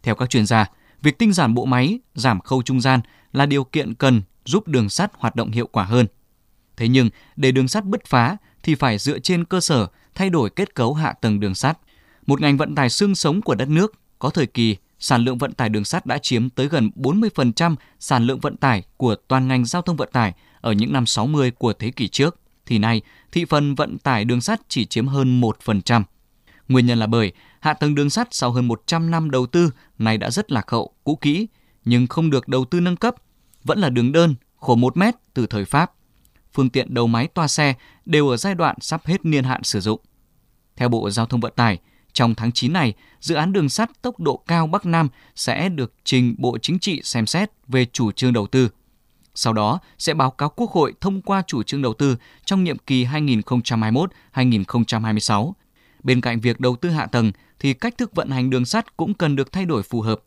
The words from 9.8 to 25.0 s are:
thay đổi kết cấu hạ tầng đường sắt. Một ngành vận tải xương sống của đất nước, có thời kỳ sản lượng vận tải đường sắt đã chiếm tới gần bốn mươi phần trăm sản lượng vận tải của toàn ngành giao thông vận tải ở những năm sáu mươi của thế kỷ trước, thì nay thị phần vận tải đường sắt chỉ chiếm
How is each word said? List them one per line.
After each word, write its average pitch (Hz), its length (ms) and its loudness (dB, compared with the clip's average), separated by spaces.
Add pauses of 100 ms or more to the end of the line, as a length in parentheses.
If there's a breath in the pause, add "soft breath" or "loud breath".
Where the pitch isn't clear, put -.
thay 190 160 -2
đổi 131 200 0
kết - 240 -4
cấu 127 200 0
hạ 156 180 -2
tầng 104 280 0
đường 98 140 -2
sắt. 156 240 -2 (480 soft breath)
Một 143 140 2
ngành 143 160 4
vận 147 180 -2
tải 135 160 2
xương 202 240 0
sống 170 280 0
của 143 120 0
đất 123 140 -2
nước, 170 240 2 (260)
có 135 120 -2
thời 131 160 0
kỳ 113 300 0 (220)
sản 120 260 2
lượng 123 140 -2
vận 135 140 -4
tải 117 160 -2
đường 107 160 -2
sắt - 220 -6
đã 135 120 -2
chiếm 123 320 -2
tới 135 180 -2
gần 127 260 0
bốn 135 260 0
mươi 220 140 0
phần 123 180 0
trăm 165 240 0 (240 soft breath)
sản 120 240 0
lượng 135 160 -2
vận - 160 -6
tải 117 260 0 (140)
của 117 180 0 (140)
toàn 131 200 2
ngành 127 160 2
giao 175 180 -4
thông 175 140 -2
vận 143 160 -4
tải 110 220 0 (260 soft breath)
ở 113 120 -2
những 113 200 0
năm 127 140 2
sáu 117 200 -2
mươi 143 240 2
của 120 220 -2
thế 110 180 -6
kỷ - 180 -6
trước, 147 320 -2 (260)
thì 113 120 0
nay 110 240 2 (300 soft breath)
thị 170 120 0
phần 147 300 0
vận - 240 -4
tải 113 260 -2
đường 123 160 0
sắt 220 280 -4
chỉ 110 180 -2
chiếm 117 200 -2